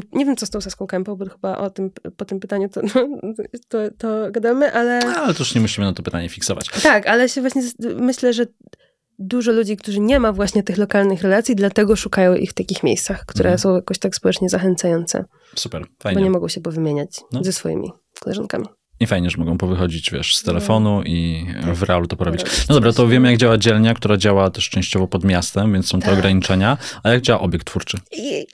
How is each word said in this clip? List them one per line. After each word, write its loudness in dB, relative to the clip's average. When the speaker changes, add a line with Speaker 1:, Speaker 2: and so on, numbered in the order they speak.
Speaker 1:
nie 0
wiem, 0
co -6
z -6
tą -8
Saską -10
Kępą, -6
bo -10
chyba -6
o -4
tym, -6
po -8
tym -6
pytaniu -4
to, -8
<laughs> -2
no, -2
to, -4
to -4
gadamy, 2
ale 0
Speaker 2:
No, -2
ale 0
to -6
już -2
nie 2
musimy 0
na 0
to -10
pytanie -6
fiksować. -6
Speaker 1:
Tak, 4
ale 4
się -6
właśnie 0
z-, -6
myślę, 2
że -2
dużo 0
ludzi, 2
którzy -6
nie 4
ma 2
właśnie 0
tych -4
lokalnych 2
relacji, 2
dlatego 2
szukają 2
ich 0
w -14
takich -4
miejscach, -2
które 0
Speaker 2:
Mhm. 2
Speaker 1:
są 2
jakoś -4
tak -2
społecznie 0
zachęcające. 0
Speaker 2:
Super, -8
Speaker 1:
Bo -14
Speaker 2:
fajnie. 2
Speaker 1:
nie 4
mogą 0
się -8
powymieniać -4
Speaker 2:
No. -2
Speaker 1:
ze -2
swoimi -6
koleżankami. -6
Speaker 2:
I 2
fajnie, 0
że -6
mogą 0
powychodzić, -2
wiesz, -2
z -6
Speaker 1:
No. 0
Speaker 2:
telefonu 2
i -2
Speaker 1:
Tak. 0
Speaker 2:
w -4
realu 2
to -6
porobić. -2
Speaker 1:
Porobić -2
Speaker 2:
No 6
dobra, 6
Speaker 1:
coś, 0
Speaker 2:
to 6
wiemy, 6
Speaker 1:
no. 6
Speaker 2:
jak 4
działa 6
dzielnia, 4
która 2
działa 4
też -4
częściowo 0
pod -2
miastem, 2
więc 0
są 0
te -2
Speaker 1:
Tak. 4
Speaker 2:
ograniczenia. 2
A 2
jak 4
działa 2
obiekt -2
twórczy? -6
Speaker 1:
I -6